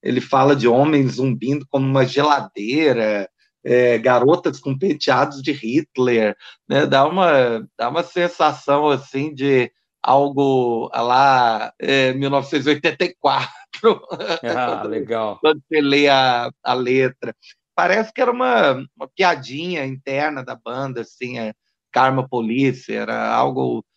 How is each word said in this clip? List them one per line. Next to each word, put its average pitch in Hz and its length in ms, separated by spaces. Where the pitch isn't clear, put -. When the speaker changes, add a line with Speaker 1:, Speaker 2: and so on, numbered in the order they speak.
Speaker 1:
Ele 127 180
fala 139 360
de 120 120
homens 135 480
zumbindo 135 540
como 135 160
uma 135 200
geladeira, 120 1200
é, 120 340
garotas 131 640
com 135 180
penteados 139 640
de 139 100
Hitler, 120 840
né? 139 180
Dá 135 200
uma, 139 600
dá 120 100
uma 160 140
sensação, 151 840
assim, 139 460
de 131 360
algo 131 880
a 117 100
lá, 123 760
é, 135 340
mil 139 160
novecentos 139 360
e 151 40
oitenta 151 340
e 175 160
quatro. 135 320
<laughs> 214 240
Speaker 2:
Ah, 120 380
Speaker 1:
Quando, 107 80
Speaker 2:
legal. 110 500
Speaker 1:
quando 151 300
você 156 140
lê 143 260
a, 123 420
a 127 80
letra. 127 640
Parece 196 360
que 262 120
era 247 100
uma, 240 400
uma 147 180
piadinha 156 720
interna 135 580
da 123 140
banda, 123 460
assim, 123 360
é, 110 140
Karma 131 340
Police, 127 640
era 113 440
algo 123 500